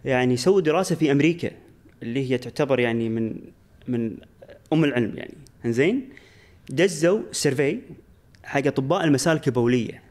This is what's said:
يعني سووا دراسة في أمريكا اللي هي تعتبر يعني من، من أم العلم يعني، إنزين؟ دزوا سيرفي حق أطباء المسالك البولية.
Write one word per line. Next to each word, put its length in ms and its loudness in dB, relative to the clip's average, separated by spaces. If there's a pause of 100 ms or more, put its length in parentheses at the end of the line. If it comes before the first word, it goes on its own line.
يعني 320 2
سووا 240 4
دراسة 340 0
في 160 2
أمريكا 400 2 (520)
اللي 280 -4
هي 60 2
تعتبر 420 -2
يعني 300 0
من، 260 -2 (520)
من 240 -2 (640)
أم 100 4
العلم 340 0
يعني، 160 -14 (320)
إنزين؟ 440 0 (600)
دزوا 500 2 (120)
سيرفي 480 0 (640)
حق 240 -2
أطباء 360 0
المسالك 440 2
البولية. 640 0